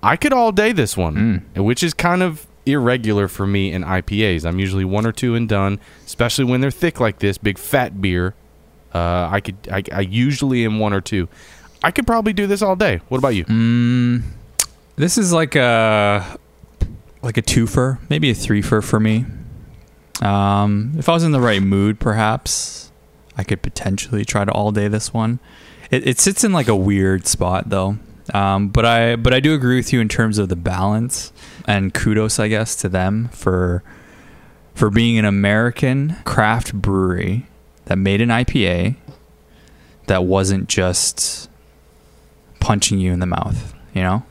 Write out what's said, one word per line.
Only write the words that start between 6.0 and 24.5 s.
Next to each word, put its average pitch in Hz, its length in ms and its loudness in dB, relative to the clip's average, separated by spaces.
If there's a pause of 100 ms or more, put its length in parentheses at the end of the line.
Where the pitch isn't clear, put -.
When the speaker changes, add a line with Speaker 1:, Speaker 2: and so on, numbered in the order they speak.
Speaker 1:
especially 123 400 -2
when 127 160 2
they're 135 100 0
thick - 280 -2
like 110 200 0
this, 101 180 0
big 104 200 -4
fat 123 440 -2
beer. 92 320 0 (600)
Uh, 87 380 -2
I 101 100 -2
could, 95 160 -10 (140)
I, 98 200 -4
I 98 100 -4
usually 123 640 0
am 110 140 -2
one 104 140 0
or 98 80 -2
two. 92 260 -4 (560)
I 165 80 0
could 240 160 -2
probably 226 260 0
do 202 140 0
this 196 140 0
all 190 140 2
day. 180 340 0
What 131 80 -2
about 127 180 2
you? 87 100 0
Speaker 2:
Mm, 120 800 2 (720)
this 165 220 0
is 185 160 2
like 160 220 2
a, 110 840 2 (840)
like 120 160 -2
a 113 40 0
twofer, 127 580 0 (100)
maybe 143 200 2
a 107 60 2
threefer 107 460 0
for 107 180 0
me. 110 260 0 (960)
Um, 101 760 2
if 156 120 0
I 165 40 4
was 165 100 2
in 160 80 2
the 135 100 2
right 107 200 2
mood, 98 380 2
perhaps - 920 -2 (460)
I 95 60 -4
could 95 180 -4
potentially - 640 -4
try 104 220 -2
to 104 60 -2